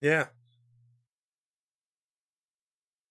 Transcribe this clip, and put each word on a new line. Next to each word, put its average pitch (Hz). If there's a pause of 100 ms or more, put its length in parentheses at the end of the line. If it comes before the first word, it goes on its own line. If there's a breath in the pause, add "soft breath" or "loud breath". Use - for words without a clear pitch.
Yeah. 147 (2750)